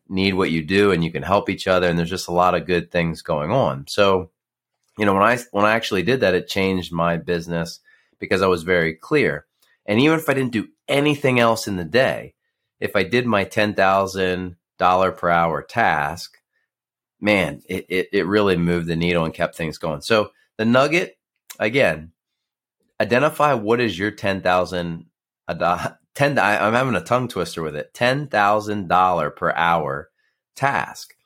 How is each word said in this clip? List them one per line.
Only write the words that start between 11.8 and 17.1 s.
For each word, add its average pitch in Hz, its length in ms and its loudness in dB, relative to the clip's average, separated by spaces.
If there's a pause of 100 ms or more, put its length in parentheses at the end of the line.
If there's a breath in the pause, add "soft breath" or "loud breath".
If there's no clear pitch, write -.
day, 78 480 0 (480)
if - 160 -4
I 98 80 2
did 120 220 0
my 104 180 2
ten 104 300 -2
thousand 95 800 0 (220)
dollar 92 340 2
per - 180 -2
hour 82 320 2
task, 85 760 -2 (800)